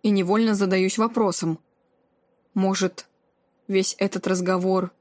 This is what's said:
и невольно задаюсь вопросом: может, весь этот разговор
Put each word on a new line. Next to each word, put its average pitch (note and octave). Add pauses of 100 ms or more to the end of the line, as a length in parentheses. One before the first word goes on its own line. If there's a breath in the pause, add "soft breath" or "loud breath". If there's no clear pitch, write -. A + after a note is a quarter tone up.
и G#3+
невольно G#3
задаюсь F#3+
вопросом: G#3+ (960)
может, F#3+ (580)
весь F#3+
этот F#3+
разговор F#3